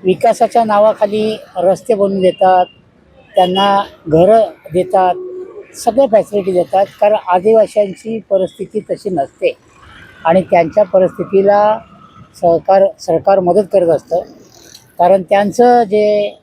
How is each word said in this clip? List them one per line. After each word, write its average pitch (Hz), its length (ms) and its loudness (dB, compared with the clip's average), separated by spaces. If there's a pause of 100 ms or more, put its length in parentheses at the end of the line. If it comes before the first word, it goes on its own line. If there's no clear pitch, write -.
विकासाच्या 226 600 0
नावाखाली 214 720 -2 (200)
रस्ते 185 380 -2
बनवून 196 260 -2
देतात, 185 460 2 (680)
त्यांना 196 480 0 (240)
घरं 185 340 4 (320)
देतात, 185 420 0 (640)
सगळ्या 247 360 0
फॅसिलिटी 196 400 -2
देतात, 185 340 -2 (140)
कारण 208 160 2 (120)
आदिवासींची 208 920 0 (100)
परिस्थिती 190 500 -4
तशी 190 300 -8
नसते 170 420 -4 (720)
आणि 175 180 2
त्यांच्या 175 420 0
परिस्थितीला 196 920 0 (600)
सहकार, 180 440 2 (140)
सरकार 185 420 0
मदत 180 320 0
करत 180 160 2
असतं. 165 320 -2 (760)
कारण 185 240 2
त्यांचं 214 640 2
जे 208 580 -2